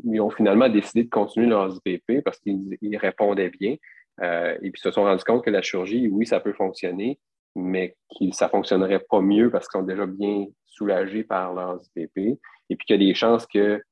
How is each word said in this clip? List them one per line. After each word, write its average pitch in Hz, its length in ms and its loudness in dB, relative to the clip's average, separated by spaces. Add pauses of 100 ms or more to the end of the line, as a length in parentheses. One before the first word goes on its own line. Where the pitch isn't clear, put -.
ils 113 160 0
ont 104 80 2
finalement 110 400 4
décidé 110 360 2
de 117 40 -10
continuer 113 380 0
leurs 98 300 2
I 92 80 -16
P 90 200 -4
P 131 180 0
parce - 180 -4
qu'ils, 98 420 -6
ils 104 140 -6
répondaient 98 540 0
bien. 107 260 -4 (440)
Euh, 85 420 -2
et 95 100 -8
puis, - 80 -16
se 92 100 -2
sont 104 140 2
rendus 95 180 2
compte 117 220 0
que 113 60 0
la 98 120 2
chirurgie, 104 460 -2
oui, 104 180 0
ça 95 140 0
peut 101 120 -6
fonctionner, 95 680 -4 (340)
mais 92 420 -4 (220)
que 92 140 0
ça - 160 0
fonctionnerait 95 600 0
pas 107 120 2
mieux 104 280 4
parce 120 200 -2
qu'ils 101 100 -6
sont 92 80 -4
déjà 95 180 -4
bien 101 400 -4 (200)
soulagés 101 600 -2
par 92 300 -4
leurs 90 300 -6
I - 100 -20
P 82 180 -8
P. 107 260 -2 (300)
Et - 60 -2
puis - 100 -14
qu'il 101 160 2
y 98 40 6
a - 20 6
des 92 80 4
chances 113 320 2
que 104 340 0 (100)